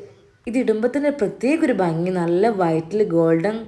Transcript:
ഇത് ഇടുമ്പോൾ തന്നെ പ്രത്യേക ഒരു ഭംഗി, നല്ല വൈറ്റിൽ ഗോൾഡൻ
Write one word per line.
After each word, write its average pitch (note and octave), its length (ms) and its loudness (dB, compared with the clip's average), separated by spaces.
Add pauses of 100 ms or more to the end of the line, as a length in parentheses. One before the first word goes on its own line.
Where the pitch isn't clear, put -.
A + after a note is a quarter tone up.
(480)
ഇത് A#3 100 -2
ഇടുമ്പോൾ A3 300 0
തന്നെ C#4+ 220 0
പ്രത്യേക C#4 560 0
ഒരു B3+ 80 4
ഭംഗി, F3 360 0
നല്ല F3+ 380 0
വൈറ്റിൽ F3+ 560 0
ഗോൾഡൻ E3 640 0